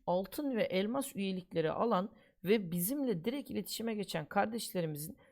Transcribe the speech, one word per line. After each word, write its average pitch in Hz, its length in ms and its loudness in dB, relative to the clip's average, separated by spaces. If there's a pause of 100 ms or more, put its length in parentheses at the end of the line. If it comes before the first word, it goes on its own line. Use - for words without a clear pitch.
altın 196 480 0
ve 208 80 4
elmas 226 520 0
üyelikleri 185 560 0
alan 214 380 2 (340)
ve 190 280 4
bizimle 196 540 0
direkt 254 240 -4
iletişime 214 460 -4
geçen 180 300 -4
kardeşlerimizin 185 920 -2 (140)